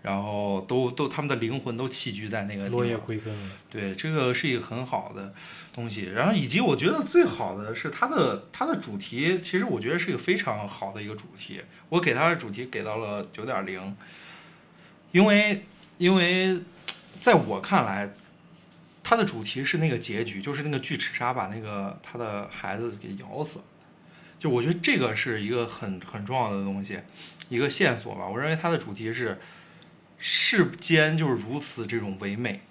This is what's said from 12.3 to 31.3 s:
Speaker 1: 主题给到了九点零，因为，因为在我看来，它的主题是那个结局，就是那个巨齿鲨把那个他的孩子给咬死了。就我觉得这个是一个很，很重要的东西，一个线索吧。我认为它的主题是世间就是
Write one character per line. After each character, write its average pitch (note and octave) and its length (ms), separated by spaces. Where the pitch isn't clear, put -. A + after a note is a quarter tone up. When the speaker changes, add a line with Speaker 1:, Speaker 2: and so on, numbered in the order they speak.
Speaker 1:
主 A#2 140
题 A#2 180
给 A2 160
到 G#2+ 140
了 G#2 360
九 G#2+ 100
点 G#2+ 220
零， F#2+ 300
因 F#3 140
为， G#3 400
因 F3+ 180
为 F#3 460
在 A#3+ 160
我 G#2+ 240
看 C#3+ 260
来， G2+ 260
它 - 120
的 A3+ 80
主 A2+ 200
题 B2+ 200
是 D3 140
那 D#3+ 100
个 B2+ 100
结 A2 260
局， G2 180
就 C#3 140
是 C#3+ 80
那 D3+ 60
个 C3+ 100
巨 B2+ 180
齿 - 180
鲨 B2 160
把 A2+ 160
那 G#2+ 140
个 G2+ 400
他 - 160
的 G#2 320
孩 G2 280
子 A2+ 220
给 G2 160
咬 G2+ 280
死 - 160
了。 - 60
就 D#3 100
我 A#2+ 100
觉 B2 80
得 F3 140
这 C4+ 160
个 A#2 180
是 A2 240
一 G2+ 80
个 A#2+ 200
很， G2 340
很 G2+ 240
重 B2+ 100
要 A#2 140
的 G2 140
东 G2 200
西， G2 140
一 A#2+ 100
个 C#3+ 100
线 C3 300
索 G#2+ 160
吧。 F#2 120
我 G#2 120
认 D3 100
为 D#3+ 100
它 E3+ 100
的 E3 100
主 A2 120
题 A2 220
是 A2 260
世 - 640
间 D#3 360
就 D#3+ 120
是 C3 60